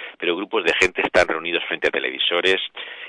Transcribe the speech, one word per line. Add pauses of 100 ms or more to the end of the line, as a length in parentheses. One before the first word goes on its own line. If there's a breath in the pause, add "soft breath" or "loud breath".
(200 loud breath)
pero
grupos
de
gente
están
reunidos
frente
a
televisores (520 loud breath)